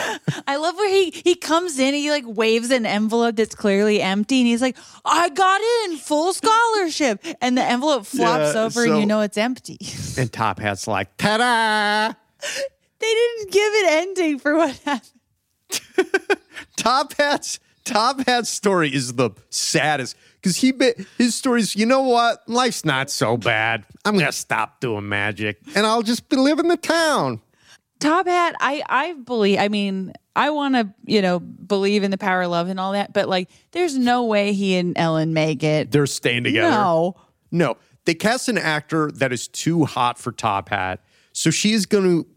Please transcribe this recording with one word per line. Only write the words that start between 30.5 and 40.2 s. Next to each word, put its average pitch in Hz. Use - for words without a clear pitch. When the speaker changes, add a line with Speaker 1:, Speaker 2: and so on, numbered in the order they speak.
Speaker 2:
wanna, 269
you 208
know, 180
believe 196
in 196
the 190
power 185
of 175
love 170
and 190
all 190
that, 202
but, 196
like, 185
there's 330
no 247
way 208
he 196
and 175
Ellen 160
make 156
it. 151
Speaker 1:
They're 147
staying 123
together. 320
Speaker 2:
No. 185
Speaker 1:
No. 160
They 170
cast 226
an 202
actor 151
that 131
is -
too 165
hot 120
for 120